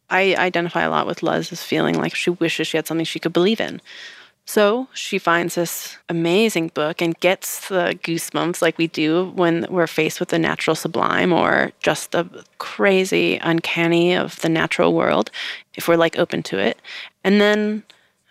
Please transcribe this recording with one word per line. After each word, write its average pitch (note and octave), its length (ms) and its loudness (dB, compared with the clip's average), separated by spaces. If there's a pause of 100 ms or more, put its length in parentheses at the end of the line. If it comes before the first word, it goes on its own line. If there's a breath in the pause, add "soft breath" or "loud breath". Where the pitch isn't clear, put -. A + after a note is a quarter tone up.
(100)
I F#3 260 2
identify F3 460 0
a - 80 0
lot - 180 0
with - 160 -6
Luz E3 280 0
as E3 100 -10
feeling D#3 340 0
like D#3 180 -2
she - 160 -2
wishes D#3+ 380 -2
she - 80 -4
had D#3 100 -2
something D#3+ 180 -2
she D#3 140 -6
could E3+ 140 -4
believe F#3+ 280 2
in. - 200 -8 (640 loud breath)
So A3 480 2
she - 260 -6
finds E3+ 360 0
this - 420 -4 (120)
amazing E3+ 600 2
book D#3 320 -4
and E3+ 200 -2
gets - 480 -2
the F3 340 0
goosebumps E3 580 -4
like E3 160 2
we E3 120 0
do E3 380 0 (100)
when E3+ 340 2
we're F3 160 2
faced D#3+ 320 -2
with - 120 -4
the E3+ 80 2
natural D#3+ 360 0
sublime E3+ 580 0
or - 380 2 (100)
just - 300 -2
the - 340 -6 (140)
crazy F#3+ 840 2
uncanny E3+ 760 2
of - 240 -4
the E3+ 80 -2
natural E3 460 2
world, - 360 2 (440 loud breath)
if - 140 -8
we're, E3+ 80 6
like, E3 220 2
open E3 260 -2
to F#3 140 -4
it. G3+ 220 -2 (420 loud breath)
And G3+ 180 4
then, G#3+ 440 2 (460 soft breath)